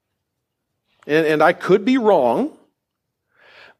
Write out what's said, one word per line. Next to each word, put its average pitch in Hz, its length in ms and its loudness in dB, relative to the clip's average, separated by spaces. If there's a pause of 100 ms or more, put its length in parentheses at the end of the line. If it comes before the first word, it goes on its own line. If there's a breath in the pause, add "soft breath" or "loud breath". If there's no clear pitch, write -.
(1080)
and, 156 200 0
and 151 160 0
I 170 100 2
could 196 320 -2
be 254 140 0
wrong, 196 580 0 (1200 soft breath)